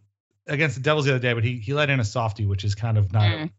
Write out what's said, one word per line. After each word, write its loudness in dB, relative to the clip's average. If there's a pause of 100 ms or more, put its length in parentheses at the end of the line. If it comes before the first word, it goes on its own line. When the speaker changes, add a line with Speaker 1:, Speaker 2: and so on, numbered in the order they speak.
(480)
Speaker 1:
against 0
the -8
Devils 2
the 4
other 2
day, 2
but 0
he, -2
he -6
let 2
in 2
a 0
softie, -2
which -2
is 0
kind -2
of 2
not, 4
Speaker 2:
Mm. -6